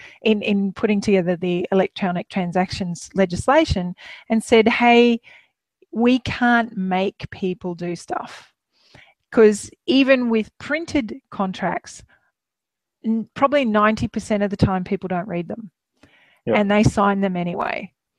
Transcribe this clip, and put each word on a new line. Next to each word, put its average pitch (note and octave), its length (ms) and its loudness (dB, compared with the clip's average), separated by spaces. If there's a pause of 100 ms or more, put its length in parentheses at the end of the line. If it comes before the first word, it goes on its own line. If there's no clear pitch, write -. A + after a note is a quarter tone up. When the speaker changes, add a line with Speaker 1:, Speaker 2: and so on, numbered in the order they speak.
(220)
Speaker 1:
in, G#3+ 200 2
in G3 300 0
putting G#3 300 0
together F#3 340 2
the F3 380 -4
electronic F#3 560 -2
transactions F3+ 840 -4
legislation F#3 800 0 (360)
and A3+ 120 0
said, A3+ 280 4
"Hey, A#3+ 500 4 (720)
we A#3+ 280 2
can't A#3 580 0
make F#3 540 -4
people F#3 440 -6
do F3 220 -8
stuff." - 560 -12 (800)
'Cause G#3+ 380 4 (160)
even C4 440 2
with A3 300 -2
printed C#4 600 -4 (100)
contracts, - 760 -6 (1000)
n-, A3 280 -2
probably C#4 320 2
ninety G#3+ 420 2
percent G3+ 360 -2
of G#3 60 0
the G3+ 80 -6
time F#3 260 2
people F#3 240 -6
don't F3 200 -4
read F3 200 -6
them G#3+ 240 -12 (760)
Speaker 2:
Yep. G#3+ 120 2
Speaker 1:
and G3+ 140 2
they G#3 120 4
sign G3+ 380 2
them F#3+ 140 -2
anyway. F3 560 -6 (280)